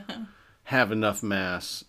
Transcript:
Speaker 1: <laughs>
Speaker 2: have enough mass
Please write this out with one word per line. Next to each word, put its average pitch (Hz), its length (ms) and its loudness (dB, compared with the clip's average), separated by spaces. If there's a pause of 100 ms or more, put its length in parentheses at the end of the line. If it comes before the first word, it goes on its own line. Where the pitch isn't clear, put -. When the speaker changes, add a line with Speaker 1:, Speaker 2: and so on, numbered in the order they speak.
(300)
Speaker 1:
<laughs> - 340 -20
Speaker 2:
have 123 280 2
enough 107 300 2
mass 95 680 -2